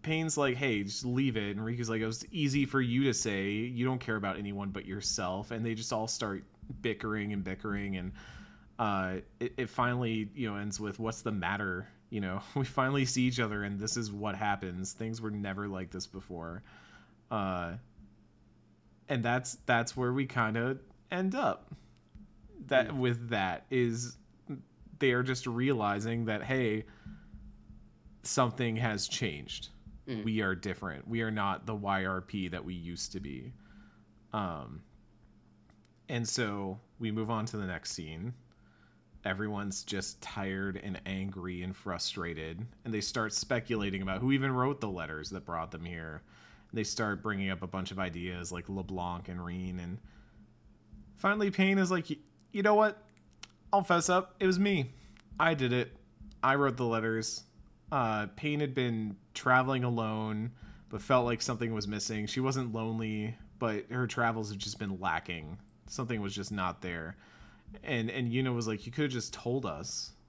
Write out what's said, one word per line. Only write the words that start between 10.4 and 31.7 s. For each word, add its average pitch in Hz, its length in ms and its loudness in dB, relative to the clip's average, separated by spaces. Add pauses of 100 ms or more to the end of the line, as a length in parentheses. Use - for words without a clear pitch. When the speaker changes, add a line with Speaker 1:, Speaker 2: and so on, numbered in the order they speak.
Speaker 1:
know, 101 80 -4
ends 101 220 -4
with, 104 200 -4
"What's 113 220 -2
the 113 100 -2
matter?" 95 560 -2 (220)
You 107 120 -2
know, 95 260 -2
<laughs> - 80 -14
we 139 100 2
finally 135 400 2
see 123 180 2
each 123 160 2
other, 104 240 0
and 101 160 -4
this 110 180 -2
is 107 140 -2
what 101 240 -2
happens. 98 580 -2
Things 113 280 -4
were 107 100 -4
never 101 360 -4
like 92 240 -6
this 92 160 -8
before. 87 560 -10 (680)
Uh, 90 440 -2 (1400)
and 123 140 2
that's, 120 320 2 (120)
that's 117 300 4
where 123 160 2
we 135 120 2
kinda 120 520 2 (340)
end 190 240 2
up. 196 380 0 (920)
That, 131 200 6
Speaker 2:
Yeah. - 60 -4
Speaker 1:
with 120 360 2
that, 95 400 0
is 120 480 2 (840)
they 131 120 6
are 123 120 4
just 131 220 0
realizing 117 800 2
that, 107 180 0
hey, 117 420 2 (1400)
something 120 540 2
has 110 300 0
changed. - 600 -4 (380)
Speaker 2:
Mm. 113 160 -4
Speaker 1:
We 107 180 2
are 95 140 2
different. 87 520 -6
We 113 140 0
are 110 100 0
not 101 340 0
the 110 100 -4